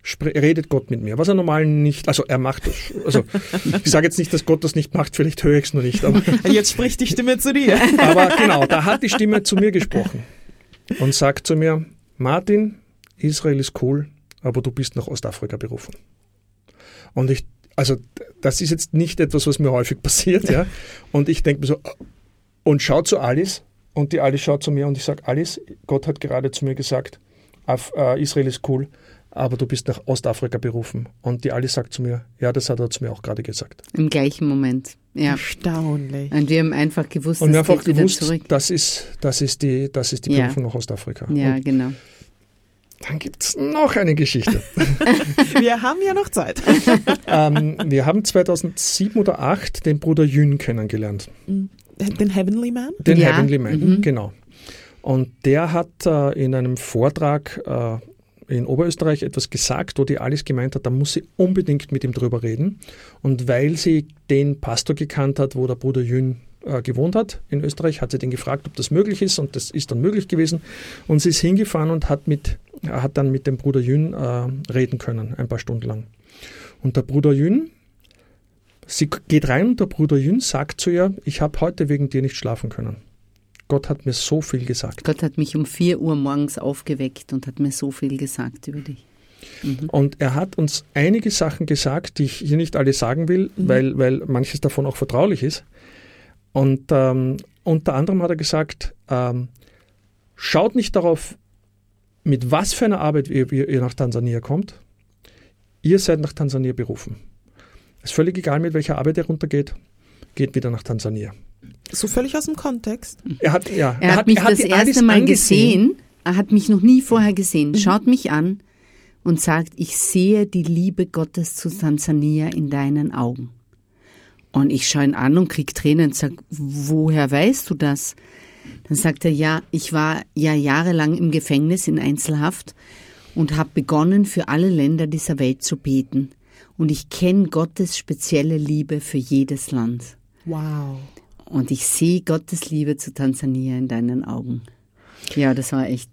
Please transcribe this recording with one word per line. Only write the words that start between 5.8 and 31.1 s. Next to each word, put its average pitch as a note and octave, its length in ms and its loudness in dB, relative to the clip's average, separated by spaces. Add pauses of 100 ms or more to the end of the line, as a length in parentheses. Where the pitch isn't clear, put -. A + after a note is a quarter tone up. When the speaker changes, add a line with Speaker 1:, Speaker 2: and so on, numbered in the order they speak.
Speaker 1:
nicht, B2 220 0
aber G3+ 180 6 (140)
Speaker 2:
<laughs> G3 140 0
Jetzt G#3 240 6
spricht - 260 -2
die B3+ 80 0
Stimme B3 320 2
zu C#4 140 0
dir. B3+ 260 6 (100)
<laughs> - 80 6
Speaker 1:
Aber F3+ 300 8 (100)
genau, F3+ 300 4
da D#3+ 180 2
hat G#3 160 2
die A3 80 0
Stimme G#3 340 2
zu G#3 120 0
mir G3+ 160 4
gesprochen F3+ 520 -2 (760)
und C3+ 160 2
sagt C#3+ 320 0
zu E3 80 2
mir, D#3+ 300 0 (320)
„Martin, F#3 580 0 (420)
Israel D3+ 420 0
ist - 220 -6
cool, C#3+ 260 -2 (340)
aber B2+ 200 -2
du B2+ 100 -4
bist B2+ 260 -6
nach A2+ 100 -6
Ostafrika A#2 500 -8
berufen.“ A#2 380 -12 (1200)
Und C3 160 0
ich, C3 140 -2 (300)
also C3 200 0 (460)
das - 200 0
ist D#3 100 -2
jetzt D#3+ 220 -4
nicht E3 260 0
etwas, D3+ 280 2
was C#3 100 2
mir C#3 140 2
häufig B2 320 -2
passiert, - 460 2
ja. D#3 160 4 (460)
Und C#3+ 180 2
ich D#3+ 140 0
denk C#3+ 180 2
mir C3+ 60 -2
so, D3 100 0 (840)
und C#3+ 200 4
schau C#3+ 180 2
zu F3+ 180 2
Alice, C#3 440 -2 (300)
und D3 200 -2
die D3 80 0
Alice C#3 200 0
schaut D3 220 0
zu D3+ 80 -2
mir C#3+ 160 0
und C#3 100 0
ich - 60 -10
sag, - 240 -6
„Alice, D3+ 320 -4 (280)
Gott C#3 200 0
hat D3 140 -4
gerade C3+ 300 -2
zu - 120 -6
mir C3+ 120 -2
gesagt, C3+ 440 -6 (460)
Af-, B2 320 -4
äh, C3+ 240 2
Israel C#3 260 0
ist B2 220 -6
cool, C3+ 180 -2 (440)
aber B2+ 260 -2
du C3 80 -2
bist - 240 -6
nach - 160 -4
Ostafrika B2 520 -2
berufen.“ A#2+ 520 -6 (120)